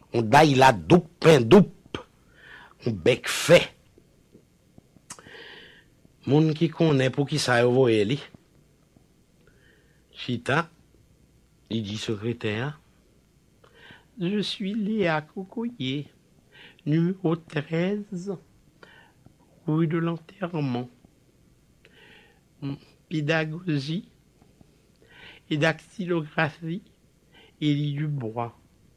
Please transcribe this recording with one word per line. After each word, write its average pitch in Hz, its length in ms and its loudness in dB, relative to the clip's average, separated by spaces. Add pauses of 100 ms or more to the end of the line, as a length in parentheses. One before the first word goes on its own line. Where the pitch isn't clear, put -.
(120)
On 120 100 0
daille 139 320 6
la 131 180 8
doupe, 107 360 4 (100)
pain 156 220 6
doupe. - 580 4 (880)
On 123 40 -2
bec 113 380 -2
fait. - 460 4 (2500)
Moun 151 280 2
qui 160 140 -2
connaît 143 420 0
pour 143 160 -4
qui 147 120 -4
ça, 123 240 0
yo 123 100 2
voye 117 320 4
li. 131 160 -4 (1900)
Chita, 135 580 -4 (1000)
il 113 120 -6
dit 101 140 -10
secrétaire, « 113 840 -8 (1400)
Je 196 200 -2
suis 196 340 -6
Léa 196 480 -2
Cocoyer, 185 840 -8 (760)
numéro 165 520 -2
treize, 180 1000 -8 (1300)
rue 160 200 0
de 160 100 -2
l'Enterrement. » 165 960 -6 (2250)
pédagogie 156 1000 -4 (1400)
et 156 60 -4
dactylographie, 160 1300 -4 (760)
Élie 147 320 0
Dubois, 120 640 -8 (400)